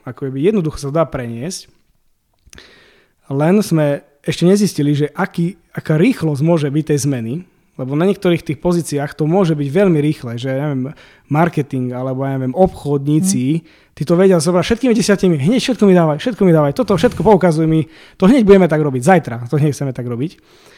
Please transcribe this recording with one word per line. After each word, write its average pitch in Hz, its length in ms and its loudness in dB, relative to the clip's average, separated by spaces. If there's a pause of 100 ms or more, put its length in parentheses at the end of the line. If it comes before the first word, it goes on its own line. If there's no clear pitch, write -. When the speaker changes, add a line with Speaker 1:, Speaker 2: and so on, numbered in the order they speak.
Speaker 1:
ako - 220 -14
keby 135 200 -6
jednoducho 180 360 -2
sa 139 120 -8
dá 160 140 0
preniesť, 123 640 -10 (1600)
len 156 340 2
sme 151 400 0 (180)
ešte - 240 -6
nezistili, 180 500 2
že 143 140 -2
aký, 180 480 -4 (160)
aká - 240 -4
rýchlosť 160 460 0
môže 160 260 2
byť 147 180 -2
tej 147 140 0
zmeny, 123 340 -4 (400)
lebo 131 220 -8
na 160 100 0
niektorých 185 380 0
tých - 160 -8
pozíciách 151 560 -4
to 156 100 -2
môže 165 300 0
byť 147 100 -4
veľmi 170 320 2
rýchle, 147 380 -2
že, 127 160 -6
ja 139 160 -4
neviem, 135 240 -6 (340)
marketing 143 640 -2
alebo, 127 320 -6
ja 135 140 -4
neviem, 127 180 -4
obchodníci, 151 920 0 (120)
Speaker 2:
Mhm. - 400 -12
Speaker 1:
tí - 80 -6
to 175 100 0
vedia 185 240 4
zobrať 170 280 0
všetkými 233 280 0
desiatimi, 190 440 2
hneď 185 260 0
všetko 220 200 -2
mi 190 120 6
dávaj, 156 240 2
všetko 233 240 -4
mi 185 80 6
dávaj, 147 240 2
toto 226 180 0
všetko 185 300 0
poukazuj 170 420 4
mi, 160 220 0 (280)
to 185 120 2
hneď 247 160 6
budeme 190 240 6
tak 156 160 0
robiť, 135 180 -2
zajtra, 131 360 2 (100)
to 151 100 -2
hneď 147 160 2
chceme 139 180 -6
tak 123 140 -8
robiť. 120 320 -8 (400)